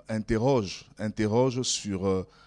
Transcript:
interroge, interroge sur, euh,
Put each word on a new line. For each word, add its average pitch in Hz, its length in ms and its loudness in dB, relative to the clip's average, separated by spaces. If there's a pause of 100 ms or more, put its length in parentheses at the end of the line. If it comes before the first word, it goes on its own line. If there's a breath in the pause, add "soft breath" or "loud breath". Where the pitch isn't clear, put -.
interroge, 110 880 0
interroge 110 640 0
sur, 98 460 -2
euh, 92 200 0 (200 soft breath)